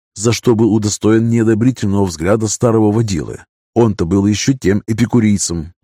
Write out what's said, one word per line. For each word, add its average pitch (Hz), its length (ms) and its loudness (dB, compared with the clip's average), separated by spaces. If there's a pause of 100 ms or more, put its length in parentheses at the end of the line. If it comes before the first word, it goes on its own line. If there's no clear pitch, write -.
(160)
за 110 180 0
что 120 220 0
был 107 180 2
удостоен 110 560 0
неодобрительного 110 760 0
взгляда 95 420 -2
старого 110 440 2
водилы. 98 540 -4 (280)
Он-то 110 320 0
был 98 200 0
еще 104 280 0
тем 101 320 -2
эпикурийцем, 107 880 -2 (100)